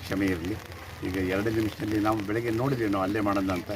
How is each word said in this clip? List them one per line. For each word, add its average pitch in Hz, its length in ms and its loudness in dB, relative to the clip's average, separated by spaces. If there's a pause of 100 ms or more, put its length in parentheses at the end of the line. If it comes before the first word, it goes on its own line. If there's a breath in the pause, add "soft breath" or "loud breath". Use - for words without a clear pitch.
ಕ್ಷಮೆ 98 220 0
ಇರಲಿ. 90 300 0 (520)
ಈಗ 92 100 -2
ಎರಡು 95 320 2
ನಿಮಿಷದಲ್ಲಿ 110 500 0
ನಾವು 110 200 2
ಬೆಳಗ್ಗೆ 107 300 -2
ನೋಡಿದ್ವಿ 120 380 2
ನಾವು 98 160 2
ಅಲ್ಲೇ 101 160 0
ಮಾಡೋಣ 98 320 2
ಅಂತ 87 240 -2